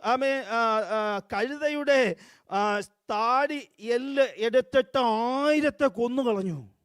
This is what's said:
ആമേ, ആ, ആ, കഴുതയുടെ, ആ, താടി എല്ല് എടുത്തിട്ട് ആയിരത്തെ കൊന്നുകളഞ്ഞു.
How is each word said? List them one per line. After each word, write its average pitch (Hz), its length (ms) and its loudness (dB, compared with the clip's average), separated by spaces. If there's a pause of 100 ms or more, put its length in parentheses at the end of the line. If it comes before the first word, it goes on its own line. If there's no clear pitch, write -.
(120)
ആമേ, 269 200 0 (260)
ആ, - 20 0 (360)
ആ, 214 40 -2 (320)
കഴുതയുടെ, 277 840 0 (420)
ആ, 208 220 0 (320)
താടി 262 480 0 (360)
എല്ല് 269 300 2 (200)
എടുത്തിട്ട് 262 520 2
ആയിരത്തെ 277 880 2 (100)
കൊന്നുകളഞ്ഞു. 226 640 -2 (240)